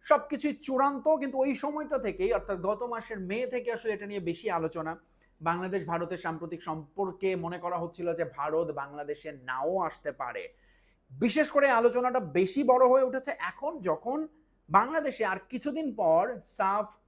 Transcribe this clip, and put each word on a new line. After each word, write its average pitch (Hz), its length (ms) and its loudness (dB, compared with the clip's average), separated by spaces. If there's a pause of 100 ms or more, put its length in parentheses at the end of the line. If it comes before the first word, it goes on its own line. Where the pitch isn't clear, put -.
(100)
সবকিছুই 294 440 2 (120)
চূড়ান্ত। 269 400 2 (160)
কিন্তু 269 220 -4
ওই 277 80 0 (100)
সময়টা 294 440 -4
থেকেই, 190 320 0
অর্থাৎ 190 200 -4 (100)
গত 208 120 -2 (120)
মাসের 220 260 -8 (100)
মে 208 100 -4 (160)
থেকে 240 220 -4
আসলে 226 200 -4
এটা 208 140 -10
নিয়ে 202 200 -6
বেশি - 160 -6 (120)
আলোচনা। 160 340 -4 (480)
বাংলাদেশ 180 400 -2 (120)
ভারতের 170 320 -4
সাম্প্রতিক 165 440 -6
সম্পর্কে 185 600 -4 (160)
মনে 170 200 -6
করা 175 180 -2
হচ্ছিল 170 260 -6 (100)
যে 165 60 0 (140)
ভারত 156 300 0 (140)
বাংলাদেশে 147 480 -8 (180)
নাও 135 240 0 (160)
আসতে 147 220 -6 (100)
পারে। 117 240 -6 (800)
বিশেষ 294 300 4
করে 277 120 6 (140)
আলোচনাটা 247 400 4 (180)
বেশি 190 220 2 (120)
বড় 254 200 8
হয়ে 262 160 6
উঠেছে 262 220 -4 (200)
এখন, 302 220 -6 (160)
যখন 226 300 -2 (500)
বাংলাদেশে 254 640 2
আর 190 60 -4 (140)
কিছুদিন 294 340 -4 (140)
পর 170 220 6 (340)
সাফ 202 300 2 (220)